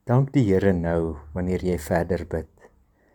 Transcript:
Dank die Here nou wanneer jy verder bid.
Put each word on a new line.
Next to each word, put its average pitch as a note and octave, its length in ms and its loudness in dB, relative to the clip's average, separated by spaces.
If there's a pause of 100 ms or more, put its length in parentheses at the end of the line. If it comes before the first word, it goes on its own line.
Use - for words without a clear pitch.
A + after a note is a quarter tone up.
Dank C3+ 240 4
die D3 80 4
Here G2 320 4
nou E2 460 -2 (160)
wanneer F2+ 260 -4
jy F2+ 160 -2
verder E2+ 480 -2
bid. D#2+ 240 -8 (640)